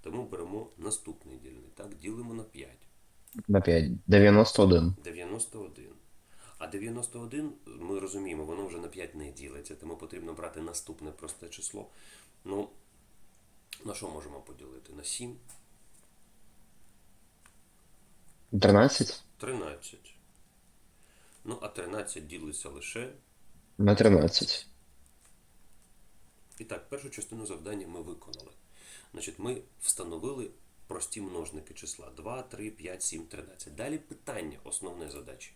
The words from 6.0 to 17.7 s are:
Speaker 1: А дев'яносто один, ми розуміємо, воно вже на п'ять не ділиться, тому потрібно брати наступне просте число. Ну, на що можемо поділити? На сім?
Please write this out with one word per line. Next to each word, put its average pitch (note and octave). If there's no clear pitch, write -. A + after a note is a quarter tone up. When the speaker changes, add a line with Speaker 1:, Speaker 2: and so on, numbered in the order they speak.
Speaker 1:
А E2
дев'яносто A#2
один, C#3+
ми F2
розуміємо, F#2
воно E2
вже F2
на E2+
п'ять F2
не D2
ділиться, C#2
тому D#2+
потрібно E2
брати D#2
наступне D#2+
просте D#2+
число. -
Ну, G2
на G#2
що F#2+
можемо D2
поділити? C2+
На -
сім? A#2+